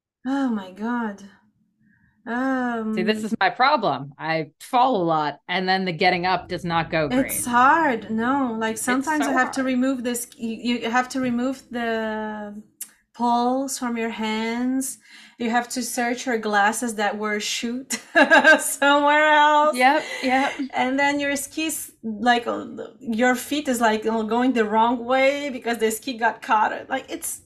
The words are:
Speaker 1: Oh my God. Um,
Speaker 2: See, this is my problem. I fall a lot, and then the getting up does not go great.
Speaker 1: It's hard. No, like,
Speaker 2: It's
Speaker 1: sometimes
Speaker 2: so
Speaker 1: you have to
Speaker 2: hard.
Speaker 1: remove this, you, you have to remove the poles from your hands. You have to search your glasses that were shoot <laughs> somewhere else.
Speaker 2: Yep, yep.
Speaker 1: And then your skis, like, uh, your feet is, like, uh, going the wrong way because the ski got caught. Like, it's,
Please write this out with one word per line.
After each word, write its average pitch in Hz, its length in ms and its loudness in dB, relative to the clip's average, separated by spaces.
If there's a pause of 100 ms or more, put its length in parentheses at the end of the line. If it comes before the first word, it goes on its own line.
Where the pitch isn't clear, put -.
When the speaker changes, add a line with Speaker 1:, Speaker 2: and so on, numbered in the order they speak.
(280)
Speaker 1:
Oh 269 240 0
my 190 200 -4
God. 208 540 -6 (1040)
Um, 240 680 -2
Speaker 2:
See, 185 80 0
this 214 200 0
is 220 180 -4
my 185 100 4
problem. 185 680 0
I 156 420 -4
fall 254 360 2
a 180 80 0
lot, 156 440 0
and 185 200 -2
then 190 160 2
the 180 80 -2
getting 180 320 2
up 180 240 0
does 175 160 -6
not 165 260 -2
go 156 180 0
great. 254 180 2
Speaker 1:
It's - 180 -6
hard. 240 680 4
No, 240 480 0
like, 220 160 -2
Speaker 2:
It's - 80 -8
Speaker 1:
sometimes 277 420 -2
Speaker 2:
so 285 60 -2
Speaker 1:
you 262 60 0
have 254 160 2
to 269 80 -4
Speaker 2:
hard. 254 60 -2
Speaker 1:
remove 254 380 0
this, 240 320 -6
you, 226 420 -4
you 226 120 -6
have 254 200 0
to 262 100 -4
remove 254 500 -4
the 214 920 -6 (500)
poles 247 640 0
from 240 180 -4
your 226 120 -2
hands. 226 880 -4 (400)
You 240 120 -2
have 240 200 0
to 254 120 -4
search 240 440 -4
your 233 120 -2
glasses 214 560 0
that 208 240 -2
were 214 220 -4
shoot 240 600 -6 (140)
<laughs> 294 440 8
somewhere 294 680 4
else. 302 480 6
Speaker 2:
Yep, 269 280 4 (180)
yep. 262 300 0 (200)
Speaker 1:
And 254 260 0
then 285 220 2
your 285 160 -2
skis, - 560 -6 (100)
like, 233 440 0
uh, 202 200 -4 (340)
your 247 340 0
feet 285 340 -4
is, 240 140 0
like, 214 240 2
uh, 220 160 0
going 233 320 0
the 226 100 2
wrong 233 400 2
way 269 460 2
because 233 280 -6
the 220 120 0
ski 226 240 -8
got 220 260 -2
caught. - 480 0
Like, 262 220 -4
it's, - 360 -10